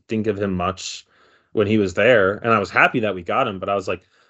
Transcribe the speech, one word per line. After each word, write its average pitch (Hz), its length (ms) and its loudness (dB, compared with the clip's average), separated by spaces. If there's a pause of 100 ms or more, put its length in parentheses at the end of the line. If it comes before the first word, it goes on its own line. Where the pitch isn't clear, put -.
think 107 180 -2
of 101 160 -2
him 98 120 -2
much 92 520 -6 (460)
when 107 160 2
he 110 100 2
was 95 160 0
there, 104 440 4
and 117 140 0
I 110 60 4
was 95 120 -4
happy 143 300 2
that 104 140 -2
we 92 80 -10
got 110 240 -2
him, 95 140 -6
but 95 80 -6
I 101 80 0
was 95 100 -4
like, 92 160 -6 (280)